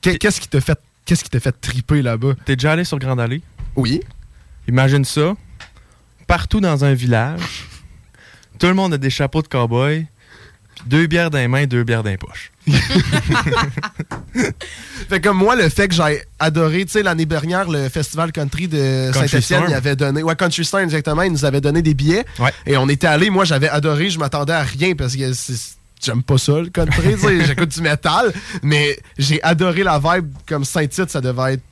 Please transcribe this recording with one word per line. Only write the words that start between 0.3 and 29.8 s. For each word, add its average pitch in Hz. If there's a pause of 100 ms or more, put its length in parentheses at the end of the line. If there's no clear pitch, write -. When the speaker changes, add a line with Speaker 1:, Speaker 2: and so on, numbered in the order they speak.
Speaker 2:
qui -
t'a 139
fait, 151 (260)
qu'est-ce -
qui -
t'a 127
fait 127
triper 131
là-bas ? 120 (120)
Speaker 1:
T'es 139
déjà 147
allé 165
sur 156
Grande 127
Allée ? 120 (360)
Speaker 2:
Oui. 127 (680)
Speaker 1:
Imagine 131
ça. 151 (920)
Partout 175
dans 151
un 139
village, 127 (920)
tout -
le 180
monde 190
a 143
des 135
chapeaux 147
de -
cow-boy, 135 (680)
puis -
deux 151
bières 165
dans 147
les 123
mains, 139
deux 123
bières 113
dans 107
les 95
poches. - (160)
Speaker 2:
<laughs> 147 (2250)
Fait 190
comme 196
moi, 208
le 185
fait 202
que 180
j'ai 151 (160)
adoré, 160
tu -
sais, 208
l'année 165
dernière, 165
le 143
Festival 160
Country 151
de 135
Speaker 1:
Country 135
Speaker 2:
Saint-Étienne, 135
Speaker 1:
Storm. 175
Speaker 2:
il -
avait 135
donné, 143
ouais, 160
Country 170
Storm, 190
exactement, 156
il 185
nous 143
avait 139
donné 147
des 156
billets. 156 (140)
Speaker 1:
Ouais. 123 (140)
Speaker 2:
Et 139
on 135
était 147
allés, 160
moi, 190
j'avais 151
adoré, 151
je 165
m'attendais 147
à 156
rien 139
parce 135
que 131
c'est, - (260)
j'aime 123
pas 139
ça, 147
le 170
country, 165
tu 214
sais, 185
Speaker 1:
<laughs> -
Speaker 2:
j'écoute 139
du 160
métal, 165 (300)
mais 147 (200)
j'ai 143
adoré 170